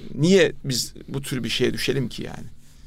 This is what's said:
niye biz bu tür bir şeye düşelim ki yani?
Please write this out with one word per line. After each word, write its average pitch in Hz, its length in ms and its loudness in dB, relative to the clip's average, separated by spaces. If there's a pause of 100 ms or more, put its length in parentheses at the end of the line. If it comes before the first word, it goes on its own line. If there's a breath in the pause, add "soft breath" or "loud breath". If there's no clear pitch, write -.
(140)
niye 170 380 6 (120)
biz 127 300 -4 (140)
bu 139 140 -6
tür 123 220 -4
bir 117 40 -4
şeye 120 260 2
düşelim 123 340 -2
ki - 140 -10
yani? - 240 -10 (400 soft breath)